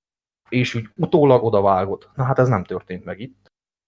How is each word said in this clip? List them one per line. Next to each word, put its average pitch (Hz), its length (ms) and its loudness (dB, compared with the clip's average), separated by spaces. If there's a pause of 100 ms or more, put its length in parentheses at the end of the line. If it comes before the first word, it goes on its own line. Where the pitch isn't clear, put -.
(480)
és 123 260 -2
úgy 113 220 -8
utólag 143 480 4
odavágott. 98 680 0
Na 131 100 -4
hát 127 140 -2
ez 127 100 2
nem 98 160 -2
történt 92 400 -12
meg 90 160 -12
itt. - 260 -18 (420)